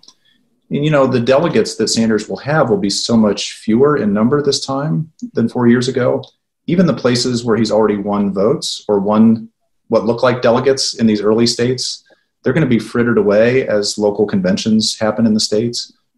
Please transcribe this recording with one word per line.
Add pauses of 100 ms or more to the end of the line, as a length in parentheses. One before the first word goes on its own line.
(720)
And,
you
know,
the
delegates
that
Sanders
will
have
will
be
so
much
fewer
in
number
this
time (220)
than
four
years
ago, (440)
even
the
places
where
he's
already
won
votes
or
won (400)
what
look
like
delegates
in
these
early
states, (380)
they're
gonna
be
frittered
away
as
local
conventions
happen
in
the
states. (260)